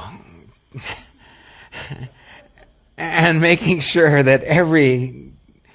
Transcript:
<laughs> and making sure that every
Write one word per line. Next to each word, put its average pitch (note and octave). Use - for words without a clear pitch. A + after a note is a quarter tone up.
<laughs> -
and E3
making E3+
sure D3
that C3
every C#3